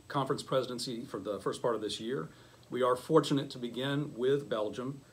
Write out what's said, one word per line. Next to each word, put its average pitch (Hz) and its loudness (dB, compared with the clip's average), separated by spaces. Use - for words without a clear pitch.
conference 135 0
presidency 123 -2
for 120 -6
the 98 -4
first 120 -4
part 120 2
of 107 -2
this 104 -4
year. 120 -4
We 123 0
are 123 6
fortunate 147 4
to - -10
begin 131 -2
with 135 2
Belgium, 123 -4